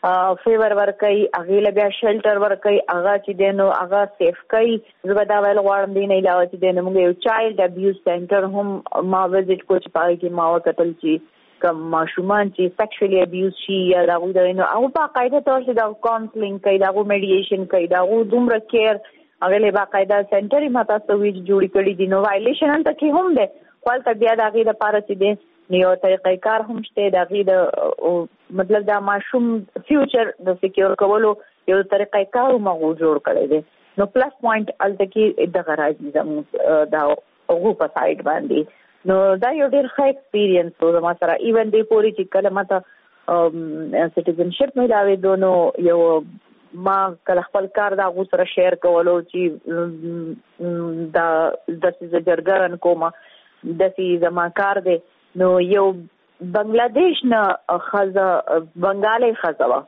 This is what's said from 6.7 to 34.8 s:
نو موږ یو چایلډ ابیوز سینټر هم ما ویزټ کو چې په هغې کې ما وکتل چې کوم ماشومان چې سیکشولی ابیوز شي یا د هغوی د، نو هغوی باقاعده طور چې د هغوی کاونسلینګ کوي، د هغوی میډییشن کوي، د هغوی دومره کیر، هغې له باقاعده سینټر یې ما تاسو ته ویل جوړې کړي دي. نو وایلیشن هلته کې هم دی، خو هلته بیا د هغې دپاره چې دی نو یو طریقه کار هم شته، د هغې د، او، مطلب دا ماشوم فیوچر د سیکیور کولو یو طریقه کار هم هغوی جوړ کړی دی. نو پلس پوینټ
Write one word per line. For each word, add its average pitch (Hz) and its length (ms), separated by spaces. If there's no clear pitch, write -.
نو 180 140
موږ 185 120
یو 180 160
چایلډ 220 340
ابیوز 185 460
سینټر 180 380
هم 202 240
ما 185 100
ویزټ 185 420
کو 185 100
چې 180 120
په 165 100
هغې 175 220
کې 180 100
ما 170 240
وکتل 170 460
چې 156 340
کوم 170 160
ماشومان 190 640
چې 180 240
سیکشولی 196 420
ابیوز 185 320
شي 196 120
یا 180 140
د 175 100
هغوی 175 180
د، 180 240
نو 185 140
هغوی 247 240
باقاعده 269 500
طور 262 160
چې 247 160
د - 80
هغوی 214 220
کاونسلینګ 220 580
کوي، 196 160
د 190 80
هغوی 202 220
میډییشن 196 600
کوي، 175 220
د - 80
هغوی 214 320
دومره 240 260
کیر، 214 260
هغې 196 180
له 208 140
باقاعده 196 420
سینټر 208 320
یې 262 140
ما 233 80
تاسو 214 240
ته 208 80
ویل 202 240
جوړې 196 240
کړي 196 240
دي. 185 160
نو 196 80
وایلیشن 220 540
هلته 311 240
کې 302 180
هم 370 100
دی، 196 80
خو 240 140
هلته 254 260
بیا 226 140
د 226 120
هغې 220 220
دپاره 214 320
چې 208 200
دی 202 100
نو 185 120
یو 185 140
طریقه 185 320
کار 220 220
هم 233 140
شته، 202 260
د 185 140
هغې 190 260
د، - 20
او، 170 80
مطلب 202 320
دا 202 60
ماشوم 233 400
فیوچر 277 440
د 180 160
سیکیور 190 400
کولو 208 320
یو 190 160
طریقه 202 400
کار 254 180
هم 202 180
هغوی 160 220
جوړ 156 320
کړی - 260
دی. 156 80
نو 196 80
پلس 262 360
پوینټ 220 260